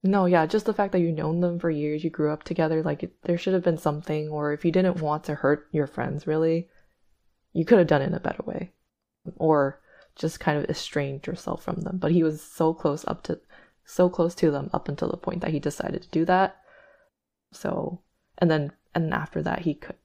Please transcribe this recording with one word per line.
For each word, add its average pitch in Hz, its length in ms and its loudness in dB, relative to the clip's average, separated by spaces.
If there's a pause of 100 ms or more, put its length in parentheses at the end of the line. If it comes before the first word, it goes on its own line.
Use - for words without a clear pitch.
No, 190 260 4
yeah, 170 180 6
just 214 200 0
the 220 80 0
fact 202 200 0
that 180 80 4
you've 165 160 0
known 156 240 0
them 175 180 0
for 170 100 0
years, 151 360 -2
you 160 40 0
grew 151 220 0
up 151 120 -6
together, 160 380 0
like, 151 220 -2
it, - 200 -12
there 175 140 0
should 190 160 -2
have 180 120 0
been 165 120 4
something, 151 520 -4
or 147 240 -2
if 151 100 -6
you 170 80 4
didn't 180 300 2
want 151 240 -2
to 151 100 -4
hurt 143 380 0
your 147 140 0
friends, 135 380 -6
really, 165 440 0 (800)
you 165 140 0
could 233 140 8
have 170 80 6
done 143 140 4
it 135 60 -2
in 170 60 -2
a - 80 -4
better - 220 -6
way. - 280 -8 (640)
Or 147 460 2 (340)
just - 240 -6
kind 147 180 0
of - 120 -4
estranged 139 580 -6
yourself - 380 -8
from - 160 -6
them. - 160 -6
But 160 160 2
he 170 100 6
was 156 180 0
so 160 320 0
close 156 360 -2
up - 140 -6
to, - 180 -6 (420)
so 180 260 2
close 175 260 0
to 160 160 4
them 143 200 -6
up - 160 -4
until - 240 -4
the - 60 -6
point - 240 -6
that 165 100 -4
he 151 80 -2
decided - 440 -6
to - 80 -20
do 160 120 2
that. 185 320 2 (960)
So, - 480 -6 (380)
and 175 120 4
then, 147 220 0 (240)
and 160 180 0
after 156 300 -4
that, 160 160 -2
he 165 140 -2
could - 320 -12